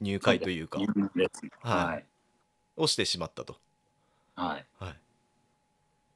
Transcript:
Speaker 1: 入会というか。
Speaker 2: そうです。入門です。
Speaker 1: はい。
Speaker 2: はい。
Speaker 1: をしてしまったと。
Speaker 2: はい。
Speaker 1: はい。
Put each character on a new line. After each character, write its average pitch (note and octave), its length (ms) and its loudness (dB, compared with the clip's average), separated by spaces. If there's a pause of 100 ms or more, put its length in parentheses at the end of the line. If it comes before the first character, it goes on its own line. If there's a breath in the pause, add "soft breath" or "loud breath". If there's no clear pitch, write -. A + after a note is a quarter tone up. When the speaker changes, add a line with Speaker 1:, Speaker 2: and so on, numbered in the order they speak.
Speaker 1:
入 G2 180 0
会 F#2 220 4
と - 80 -2
い F2 140 -2
う E2 60 -8
か。 - 100 -6
Speaker 2:
そ G2 60 0
う - 20 2
で - 60 2
す。 G#2 60 2
入 G2+ 40 6
門 G2 120 0
で F#2 180 2
す。 - 100 -14 (180)
Speaker 1:
は G2+ 220 2
い。 F2 40 2
Speaker 2:
は D#2+ 120 -2
い。 - 60 -12 (720)
Speaker 1:
を D#3 100 2
し - 100 2
て G#2+ 80 2
し - 140 0
ま E2 80 -4
っ - 80 -16
た - 100 -8
と。 - 140 -12 (760)
Speaker 2:
は F2 240 -4
い。 C2+ 80 -16 (120)
Speaker 1:
は F#2 120 -8
い。 - 80 -14 (1160)